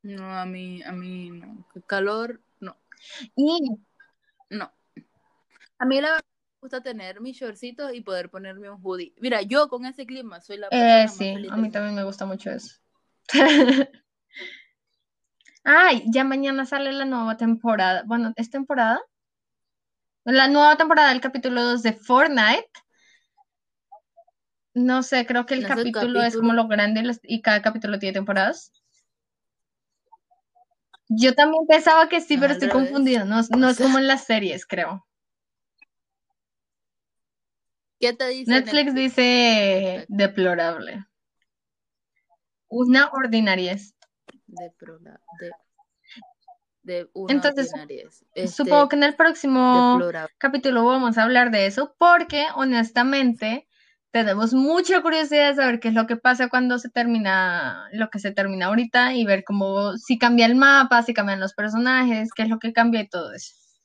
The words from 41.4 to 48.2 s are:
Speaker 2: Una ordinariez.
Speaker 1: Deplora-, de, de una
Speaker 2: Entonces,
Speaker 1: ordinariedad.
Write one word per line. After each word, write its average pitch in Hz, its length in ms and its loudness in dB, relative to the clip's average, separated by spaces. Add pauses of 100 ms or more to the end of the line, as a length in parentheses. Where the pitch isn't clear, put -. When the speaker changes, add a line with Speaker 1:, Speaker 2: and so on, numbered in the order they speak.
Speaker 2:
Una 262 320 4
ordinariez. 208 840 -2 (500)
Speaker 1:
Deplora-, 165 760 -20 (200)
de, 175 100 -14 (1300)
de 175 320 -12
una 190 200 -4
Speaker 2:
Entonces, 277 380 -2
Speaker 1:
ordinariedad. 147 400 -16 (220)